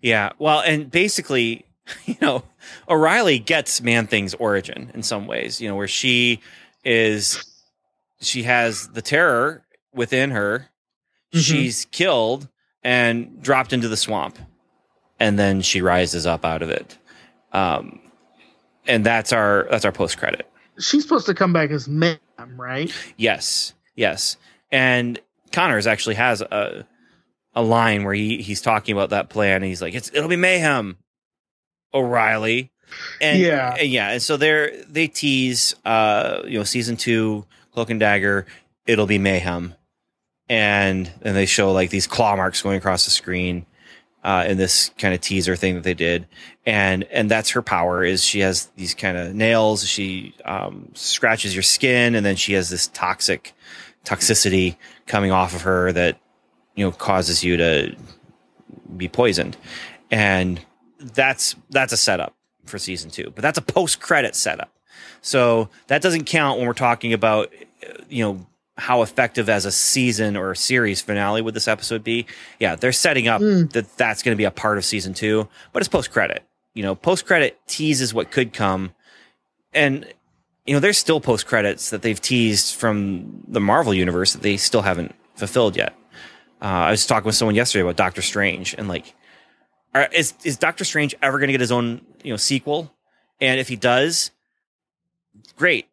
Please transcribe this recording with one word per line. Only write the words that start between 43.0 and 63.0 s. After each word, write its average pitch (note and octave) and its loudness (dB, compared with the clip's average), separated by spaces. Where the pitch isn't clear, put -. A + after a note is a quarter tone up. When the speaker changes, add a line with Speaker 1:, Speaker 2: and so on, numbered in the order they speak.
Speaker 1:
the - -2
screen, F2+ -4
uh, F#2 2
in F#2+ 0
this F#2+ 0
kind F#2+ 0
of F2+ -4
teaser F#2 -2
thing F#2 -2
that E2+ -8
they F#2 0
did. E2+ -2
And, G2 0
and A2 -2
that's A2 0
her B2 -2
power, F2+ 0
is F#2 0
she - 0
has F#2+ 0
these F2+ -8
kind F#2 -4
of F2 -8
nails. A2 2
She, F#2+ -6
um, G1+ -8
scratches G#2+ 0
your F#2 -2
skin, A#2+ 2
and G#2 0
then G2 2
she G2 -2
has F#2 0
this F2 -4
toxic - -4
toxicity F#2+ 2
coming G2 0
off F#2 2
of F2 -6
her F2+ 2
that, F2 0
you G2+ -2
know, F2+ 0
causes F2+ 0
you F2 2
to E2 2
be F2+ -8
poisoned. G2+ 0
And F#2+ 2
that's, C3 -2
that's C3 0
a A2 0
setup F#2 0
for - -14
season F2 -10